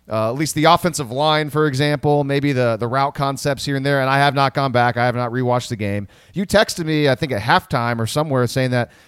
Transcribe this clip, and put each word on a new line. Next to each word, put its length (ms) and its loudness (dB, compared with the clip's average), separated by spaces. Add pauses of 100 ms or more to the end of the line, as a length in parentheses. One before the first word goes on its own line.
Uh, 220 -2
at 60 -4
least 180 -4
the 120 2
offensive 440 2
line, 400 0
for 160 2
example, 580 0
maybe 300 0
the, 240 0
the 100 -4
route 280 -2
concepts 500 -4
here 100 -2
and 80 -2
there, 180 2
and 80 0
I 100 2
have 160 2
not 180 2
gone 180 0
back. 260 2
I 80 2
have 100 0
not 160 -4
rewatched 380 0
the 60 -6
game. 320 -4 (260)
You 120 -4
texted 400 0
me, 240 2
I 60 4
think, 160 -4
at 100 -2
halftime 580 0
or 60 -2
somewhere 400 0
saying 260 0
that, 200 0 (160)